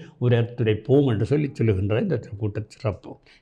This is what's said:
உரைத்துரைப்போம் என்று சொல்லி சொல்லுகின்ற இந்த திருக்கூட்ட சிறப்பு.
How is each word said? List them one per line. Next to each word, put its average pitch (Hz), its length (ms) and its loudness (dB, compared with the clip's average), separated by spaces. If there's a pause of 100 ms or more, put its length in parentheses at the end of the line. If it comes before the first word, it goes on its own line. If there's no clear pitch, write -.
(180)
உரைத்துரைப்போம் 120 920 2
என்று 113 160 0
சொல்லி 147 240 0
சொல்லுகின்ற 107 500 0
இந்த 170 200 -2
திருக்கூட்ட 104 480 -6
சிறப்பு. - 440 -8 (300)